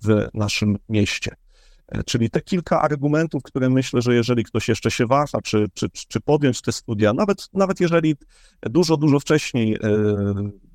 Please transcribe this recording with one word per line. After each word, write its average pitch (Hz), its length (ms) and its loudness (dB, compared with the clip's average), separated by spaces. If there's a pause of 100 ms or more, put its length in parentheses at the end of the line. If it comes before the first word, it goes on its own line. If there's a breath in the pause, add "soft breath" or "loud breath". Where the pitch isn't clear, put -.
w 107 300 2
naszym 104 440 -2 (100)
mieście. - 480 -2 (520)
E, - 160 -6
czyli 113 260 -2
te 160 100 -2
kilka 170 400 -2
argumentów, 151 640 0
które 131 280 -2
myślę, 127 320 2
że 120 120 2
jeżeli 120 300 2
ktoś - 240 -4
jeszcze 113 220 0
się 127 160 0
waha, 135 340 0
czy, 104 340 0
czy, - 160 -4
czy, - 180 -16
czy - 120 -6
podjąć 143 420 0
te 117 100 -4
studia, 107 400 0
nawet, 196 400 -2
nawet 190 280 0
jeżeli 160 340 2 (480 soft breath)
dużo, 160 340 2
dużo 143 240 4
wcześniej, 120 540 0
e, - 40 -4 (960)